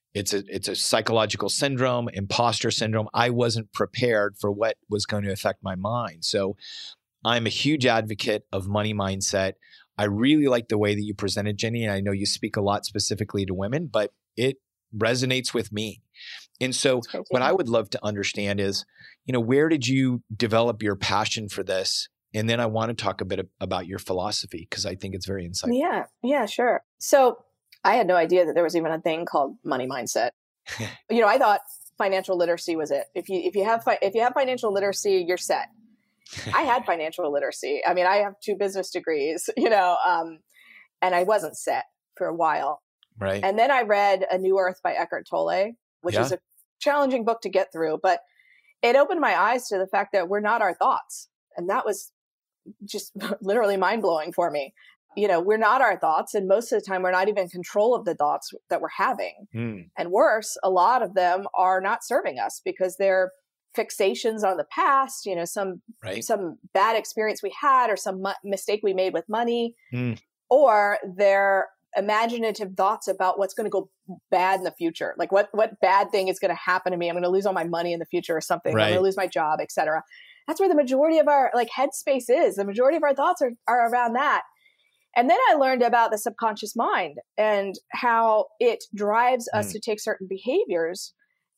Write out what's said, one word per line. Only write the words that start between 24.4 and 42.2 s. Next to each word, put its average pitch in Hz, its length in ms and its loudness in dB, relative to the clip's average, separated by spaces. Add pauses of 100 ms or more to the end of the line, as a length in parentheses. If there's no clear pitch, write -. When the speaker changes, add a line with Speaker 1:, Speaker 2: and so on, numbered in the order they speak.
Speaker 1:
'cause 98 140 -6
I 92 100 -6
think 95 200 -10
it's 95 100 -10
very 95 200 -6
insightful. 95 320 -4
Speaker 2:
Yeah, 311 280 -2 (180)
yeah, 254 220 0
sure. 233 360 0 (180)
So 254 440 4 (400)
I 208 120 4
had 233 120 4
no 180 80 4
idea 175 300 4
that 151 80 -2
there 170 100 2
was 170 140 0
even 160 160 0
a 160 80 -4
thing 165 240 -4
called 147 400 -2
money 131 200 -2
mindset. 123 440 -4 (360)
Speaker 1:
<laughs> - 140 -12 (300)
Speaker 2:
You 233 100 2
know, 220 80 6
I 220 100 4
thought 214 220 4 (380)
financial 190 400 0
literacy 170 400 0
was 151 120 -4
it. 139 260 -2
If 180 120 -8
you, 185 160 -4
if 180 100 -2
you 196 120 0
have 226 180 0
fi-, 233 180 0
if 196 140 -2
you 220 60 2
have 247 120 2
financial 254 380 -2
literacy, 196 560 0
you're 180 80 0
set. 156 320 -4 (640)
Speaker 1:
<laughs> - 220 -8
Speaker 2:
I - 80 2
had 254 240 0
financial 165 480 -4
literacy. 143 500 -4
I 175 120 0
mean, 180 100 2
I 196 120 4
have 202 160 0 (100)
two 208 120 -4
business 190 360 -4
degrees, 160 640 -4
<laughs> - 40 -6
you - 100 2
know, 185 380 4
um, 165 320 0 (640)
and 180 140 2
I 175 80 4
wasn't 185 340 0
set - 280 -4 (300)
for 180 120 -4